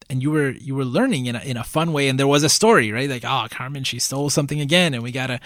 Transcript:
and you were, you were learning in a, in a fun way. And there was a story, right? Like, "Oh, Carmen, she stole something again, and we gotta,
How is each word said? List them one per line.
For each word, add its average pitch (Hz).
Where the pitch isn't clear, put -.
and 131
you 143
were, 151
you 135
were 135
learning 151
in 120
a, 110
in 127
a 113
fun 165
way. 143
And 131
there 139
was 143
a 147
story, 170
right? 127
Like, 123
"Oh, 131
Carmen, 135
she 120
stole 139
something 147
again, 160
and 117
we 123
gotta, 131